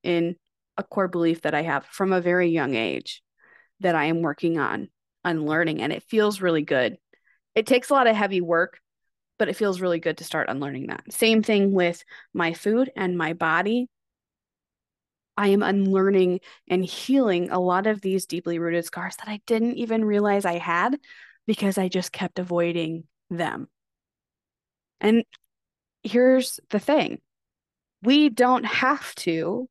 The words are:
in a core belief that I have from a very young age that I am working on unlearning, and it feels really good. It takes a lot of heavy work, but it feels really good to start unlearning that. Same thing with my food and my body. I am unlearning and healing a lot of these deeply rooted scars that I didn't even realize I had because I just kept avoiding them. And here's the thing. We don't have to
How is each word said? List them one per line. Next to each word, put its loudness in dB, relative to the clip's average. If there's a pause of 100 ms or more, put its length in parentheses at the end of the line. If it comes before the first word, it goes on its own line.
in 0 (420)
a -6
core -2
belief 0
that -2
I 0
have -2
from -2
a 2
very 2
young 0
age -6 (560)
that 0
I 0
am -2
working -2
on -4 (340)
unlearning, -2
and -4
it -8
feels 0
really 0
good. 0 (580)
It 0
takes 2
a 2
lot 4
of 4
heavy 0
work, 0 (580)
but 0
it -6
feels -2
really 0
good -4
to -16
start -4
unlearning -8
that. -12
Same 4
thing 2
with 0 (280)
my -2
food 0
and -2
my -2
body. 0 (1500)
I 2
am 4
unlearning 4 (280)
and 0
healing 0
a 0
lot 2
of 0
these -2
deeply -6
rooted -2
scars -10
that -14
I -8
didn't 0
even -2
realize 2
I -2
had 0 (480)
because 0
I 0
just -4
kept -8
avoiding -2 (260)
them. -6 (1300)
And 4 (800)
here's 4
the -2
thing. -2 (840)
We 6
don't 2
have -2
to -4